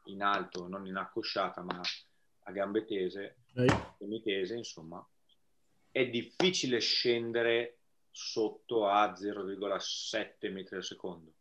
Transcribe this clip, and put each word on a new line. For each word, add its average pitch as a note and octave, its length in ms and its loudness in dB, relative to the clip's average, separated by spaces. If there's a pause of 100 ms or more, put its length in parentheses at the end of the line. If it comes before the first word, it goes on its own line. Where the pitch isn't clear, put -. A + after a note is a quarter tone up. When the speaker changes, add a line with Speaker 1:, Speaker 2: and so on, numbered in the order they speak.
Speaker 1:
in G2 160 -10
alto, F#2 460 0
non G2 200 -8
in F#2+ 80 -6
accosciata, F#2+ 680 -2
ma F2+ 180 -6 (640)
a G2+ 80 -14
gambe G2+ 340 0
tese, G2 520 -4 (180)
Speaker 2:
Ok. B2 420 4
Speaker 1:
semitese, G#2 580 -4
insomma, E2+ 500 -12 (840)
è B2+ 160 2
difficile B2 720 2
scendere A#2 960 2 (340)
sotto A2 760 0
a G2+ 280 6
zero G2+ 280 -4
virgola G2 360 -2
sette - 680 -4
metri F#2+ 280 -8
al F#2 60 -4
secondo. E2+ 580 -10